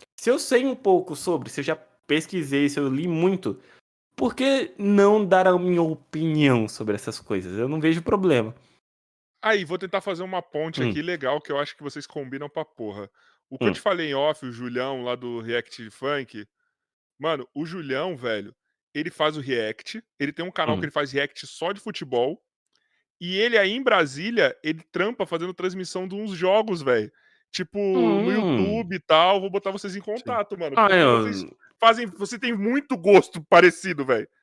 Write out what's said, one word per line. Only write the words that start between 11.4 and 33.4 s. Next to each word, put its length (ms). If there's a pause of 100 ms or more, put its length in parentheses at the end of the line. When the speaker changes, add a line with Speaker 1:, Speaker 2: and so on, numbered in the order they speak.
Speaker 2:
que 120
eu 60
acho 180
que 60
vocês 240
combinam 420
pra 160
porra. 460 (400)
O 80
que 60
eu 40
Speaker 1:
Hum. 40
Speaker 2:
te 80
falei 300
em 40
off, 320
o 60
Julião 520
lá 100
do 260
React 500
Funk, 560 (720)
mano, 360
o 120
Julião, 500
velho, 380 (400)
ele 160
faz 260
o 40
react, 600 (160)
ele 140
tem 120
um 60
canal 260
Speaker 1:
Hum. 20
Speaker 2:
que 80
ele 60
faz 200
react 340
só 260
de 80
futebol, 600 (800)
e 160
ele 220
aí 140
em 100
Brasília, 800
ele 280
trampa 360
fazendo 260
transmissão 560
de 60
uns 160
jogos, 500
velho. 320 (400)
Tipo, 260
no 420 (100)
Speaker 1:
Hum. 20
Speaker 2:
YouTube 640
e 40
tal, 400
vou 100
botar 200
vocês 240
em 60
Speaker 3:
Sim. 40
Speaker 2:
contato, 540
mano, 180
Speaker 1:
Ah, 120
Speaker 2:
porque 140
Speaker 1:
eu 200
Speaker 2:
vocês 240 (320)
fazem, 280
você 320
tem 180
muito 400
gosto 480